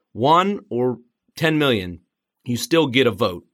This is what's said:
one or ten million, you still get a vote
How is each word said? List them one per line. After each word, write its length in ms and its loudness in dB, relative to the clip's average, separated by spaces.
one 460 2
or 280 -2
ten 200 0
million, 440 -2
you 120 -4
still 320 0
get 180 2
a 60 2
vote 420 -4